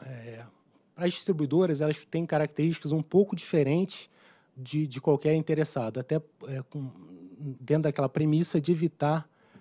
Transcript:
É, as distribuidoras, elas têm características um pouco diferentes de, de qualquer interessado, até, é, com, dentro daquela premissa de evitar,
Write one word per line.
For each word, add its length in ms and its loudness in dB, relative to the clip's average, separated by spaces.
É, 420 -14
as 160 0
distribuidoras, 680 2
elas 260 0
têm 180 -2
características 680 0
um 100 2
pouco 320 4
diferentes 720 0
de, 300 -4
de 140 -8
qualquer 340 2
interessado, 640 -2
até, 160 -4
é, 540 -8
com, 200 -10
dentro 460 -2
daquela 240 0
premissa 520 2
de 120 0
evitar, 560 0